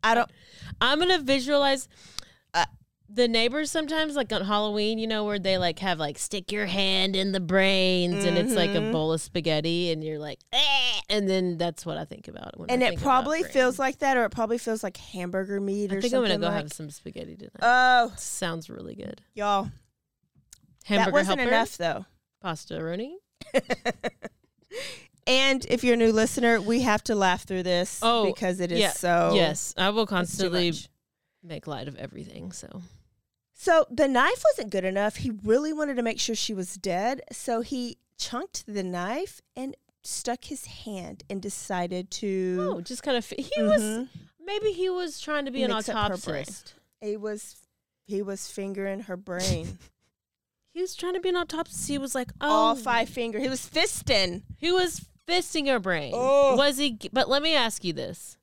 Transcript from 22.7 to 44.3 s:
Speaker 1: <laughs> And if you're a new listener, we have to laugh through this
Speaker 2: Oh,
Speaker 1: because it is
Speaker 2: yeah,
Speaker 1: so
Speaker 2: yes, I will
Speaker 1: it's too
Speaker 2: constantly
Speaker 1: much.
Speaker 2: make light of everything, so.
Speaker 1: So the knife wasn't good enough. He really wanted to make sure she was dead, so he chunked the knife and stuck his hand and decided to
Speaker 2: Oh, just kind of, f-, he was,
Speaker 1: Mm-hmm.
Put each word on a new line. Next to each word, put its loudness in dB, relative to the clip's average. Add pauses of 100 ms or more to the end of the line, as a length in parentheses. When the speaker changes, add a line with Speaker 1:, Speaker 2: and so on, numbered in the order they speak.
Speaker 1:
<laughs> 4 (1700)
And 4
if 2
you're 6
a 4
new 6
listener, 4
we 2
have 2
to -2
laugh 2
through -4
this 0
Speaker 2:
Oh, 4
Speaker 1:
because 0
it -2
is 0
Speaker 2:
yeah, 4
Speaker 1:
so 2
Speaker 2:
yes, 0
I 2
will 2
Speaker 1:
it's -2
too -2
Speaker 2:
constantly 0
Speaker 1:
much. -8 (540)
Speaker 2:
make -12
light -8
of -12
everything, -14
so. -14 (720)
Speaker 1:
So 4
the 4
knife 4
wasn't 4
good 0
enough. 0
He -4 (140)
really 4
wanted -2
to 0
make -2
sure -2
she -4
was -6
dead, -2 (100)
so -4
he -6 (200)
chunked -8
the -6
knife -4 (160)
and -8 (280)
stuck -6
his -10
hand -12
and -6
decided -4
to -2 (200)
Speaker 2:
Oh, -8
just -10
kind 0
of, 0
f-, -8
he -2
was, 6
Speaker 1:
Mm-hmm. -2 (400)